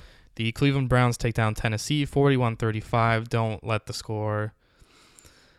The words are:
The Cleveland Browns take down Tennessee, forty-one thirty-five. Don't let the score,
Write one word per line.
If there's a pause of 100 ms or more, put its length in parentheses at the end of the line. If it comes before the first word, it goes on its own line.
(360)
The
Cleveland
Browns
take
down
Tennessee,
forty-one
thirty-five.
Don't
let
the
score, (1040)